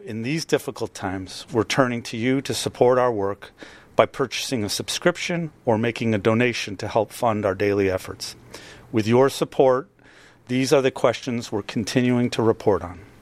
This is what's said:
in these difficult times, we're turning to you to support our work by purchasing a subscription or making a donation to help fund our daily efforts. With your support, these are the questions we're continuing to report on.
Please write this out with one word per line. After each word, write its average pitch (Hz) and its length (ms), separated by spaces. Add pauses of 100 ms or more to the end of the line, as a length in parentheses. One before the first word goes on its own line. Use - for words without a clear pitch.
in 113 180
these 147 220
difficult - 500
times, 95 560
we're 110 140
turning 123 400
to - 120
you 131 260
to 117 120
support 123 420
our 123 140
work 101 400 (460)
by 110 100
purchasing - 560
a 101 60
subscription - 840 (140)
or 113 120
making 113 380
a 104 40
donation 113 580
to 113 100
help 107 240
fund 107 340
our 95 120
daily 101 340
efforts. - 460 (560)
With 110 160
your 127 200
support, 135 600 (580)
these 127 260
are 139 100
the 127 100
questions 120 580
we're 101 120
continuing 123 680
to - 120
report 110 400
on. 87 180 (220)